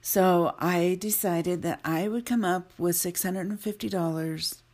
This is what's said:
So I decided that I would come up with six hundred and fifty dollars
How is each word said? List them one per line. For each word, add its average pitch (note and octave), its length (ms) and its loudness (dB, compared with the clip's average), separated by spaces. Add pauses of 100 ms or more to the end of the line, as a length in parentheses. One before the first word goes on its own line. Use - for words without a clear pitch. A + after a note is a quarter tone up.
So F3+ 560 4
I F3 400 2
decided F3+ 640 0
that E3+ 220 -4
I E3 240 0
would A#3+ 180 -4
come A#3+ 180 0
up F3+ 340 -2
with F3 180 0
six F3 260 -2
hundred F#3 260 -4
and G#3 120 -6
fifty G#3 280 -6
dollars D#3+ 720 -2 (120)